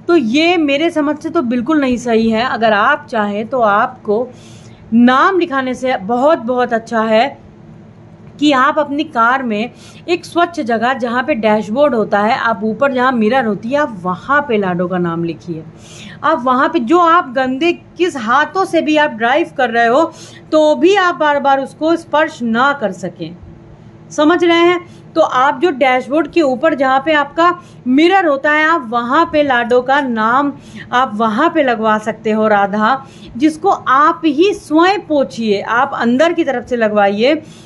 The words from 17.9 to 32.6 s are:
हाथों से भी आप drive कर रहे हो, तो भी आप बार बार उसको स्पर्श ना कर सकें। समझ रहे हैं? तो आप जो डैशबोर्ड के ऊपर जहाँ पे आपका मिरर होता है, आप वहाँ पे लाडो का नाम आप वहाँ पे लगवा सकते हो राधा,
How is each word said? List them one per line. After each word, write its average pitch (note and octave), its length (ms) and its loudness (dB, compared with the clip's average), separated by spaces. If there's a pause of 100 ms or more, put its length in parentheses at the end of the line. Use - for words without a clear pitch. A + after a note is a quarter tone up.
हाथों D4 480 0
से E4+ 160 0
भी D4+ 160 0
आप D4 140 2
drive A#3+ 460 -2
कर B3+ 120 0
रहे A#3 180 0
हो, D#4 260 2 (380)
तो D4+ 240 4
भी F4 200 4
आप F4+ 200 2
बार D4 240 0
बार C#4 200 2
उसको D4+ 360 -2
स्पर्श D4+ 460 -2
ना A#3+ 320 0
कर A3+ 180 -4
सकें। F3 540 -12 (680)
समझ D#4+ 320 2
रहे E4+ 160 4
हैं? F4 200 4 (360)
तो D#4+ 60 2
आप C4+ 400 0
जो F4 100 2
डैशबोर्ड C4 560 0
के E4+ 140 0
ऊपर C#4+ 340 0
जहाँ C4 260 2
पे D#4 120 0
आपका D4+ 360 2 (400)
मिरर E4+ 360 4
होता D4 260 0
है, D4+ 140 2
आप D#4 240 0
वहाँ B3 440 0
पे D4 100 2
लाडो B3 380 2
का C4+ 200 0
नाम B3 500 0 (420)
आप B3 220 0
वहाँ A3+ 340 0
पे D#4+ 140 0
लगवा A3 360 0
सकते A3 320 -4
हो G#3+ 160 0
राधा, G#3+ 580 0 (320)